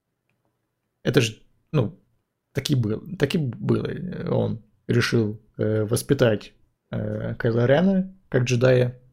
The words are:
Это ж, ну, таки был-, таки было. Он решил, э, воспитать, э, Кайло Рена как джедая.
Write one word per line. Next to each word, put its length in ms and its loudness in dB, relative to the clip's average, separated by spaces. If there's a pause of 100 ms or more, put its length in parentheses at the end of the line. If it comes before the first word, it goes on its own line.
(1040)
Это 180 2
ж, 160 0 (340)
ну, 300 -2 (540)
таки 200 -2
был-, 440 -2
таки 180 0
было. 540 -2 (400)
Он 320 -2 (240)
решил, 520 0 (200)
э, 260 0
воспитать, 680 0 (360)
э, 440 -6
Кайло 320 0
Рена 500 2 (140)
как 140 2
джедая. 540 2 (140)